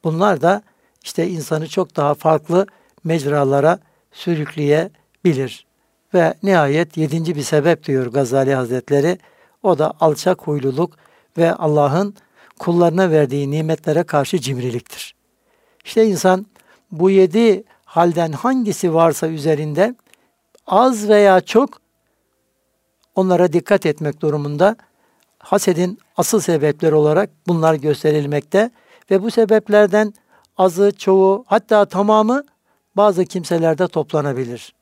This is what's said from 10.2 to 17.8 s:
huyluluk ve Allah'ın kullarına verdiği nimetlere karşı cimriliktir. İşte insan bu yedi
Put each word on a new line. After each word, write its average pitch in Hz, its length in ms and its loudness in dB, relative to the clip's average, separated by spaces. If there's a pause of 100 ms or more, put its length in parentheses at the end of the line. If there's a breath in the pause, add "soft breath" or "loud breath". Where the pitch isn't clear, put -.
huyluluk 147 500 -4 (400 soft breath)
ve 165 160 2
Allah'ın 151 600 0 (440 soft breath)
kullarına 175 520 0
verdiği 143 400 0
nimetlere 160 520 -2
karşı 156 360 -2
cimriliktir. 123 760 -8 (720)
İşte 226 200 0
insan 185 400 0 (460 soft breath)
bu 170 180 0
yedi 190 540 2 (220 soft breath)